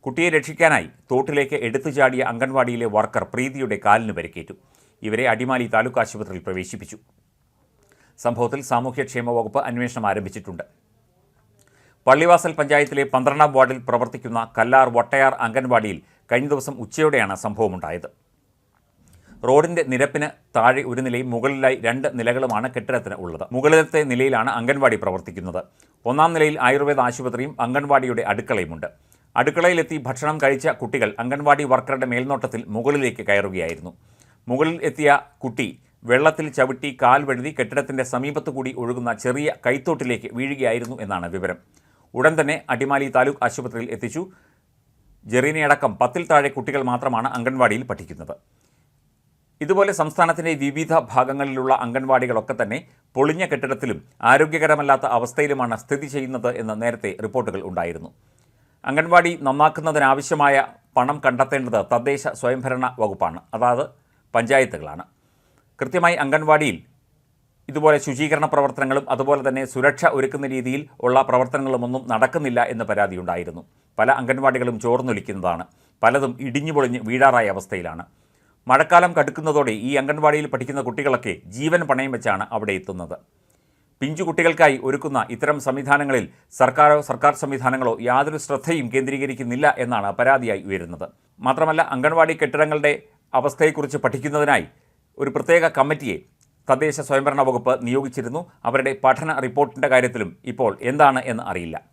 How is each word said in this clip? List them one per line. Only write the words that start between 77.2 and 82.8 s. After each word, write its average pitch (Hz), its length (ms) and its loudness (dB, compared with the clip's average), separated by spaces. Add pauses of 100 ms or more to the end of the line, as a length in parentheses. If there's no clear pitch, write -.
അവസ്ഥയിലാണ്. 87 500 -10 (640)
മഴക്കാലം 170 520 6
കടുക്കുന്നതോടെ 143 580 0 (140)
ഈ - 20 -2 (100)
അംഗൻവാടിയിൽ 151 500 2
പഠിക്കുന്ന 135 360 -4
കുട്ടികളൊക്കെ 120 480 -2 (200)
ജീവൻ 160 240 0 (120)
പണയം 131 240 -2
വെച്ചാണ് 107 280 -2 (120)
അവിടെ 104 240 -2